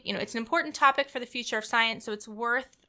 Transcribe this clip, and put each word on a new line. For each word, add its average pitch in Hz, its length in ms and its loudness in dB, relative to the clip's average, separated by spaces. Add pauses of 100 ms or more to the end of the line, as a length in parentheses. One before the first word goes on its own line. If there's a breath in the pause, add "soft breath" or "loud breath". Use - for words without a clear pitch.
you 190 80 -4
know, 190 60 -2
it's - 160 -4
an - 20 0
important 302 360 0
topic 277 360 4
for 262 100 -6
the 240 60 -8
future 240 320 -4
of 214 80 -4
science, 226 400 0
so 220 80 -4
it's 214 160 -10
worth 233 600 -2